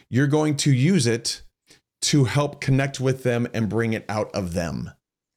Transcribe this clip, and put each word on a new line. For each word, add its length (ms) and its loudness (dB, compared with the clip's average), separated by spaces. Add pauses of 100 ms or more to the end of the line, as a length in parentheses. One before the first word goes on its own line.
You're 180 2
going 320 2
to 140 2
use 340 4
it 360 -2 (600)
to 220 4
help 360 -2
connect 400 0
with 220 -2
them 320 0
and 140 0
bring 240 0
it 160 -4
out 260 -4
of 200 -4
them. 360 -4 (460)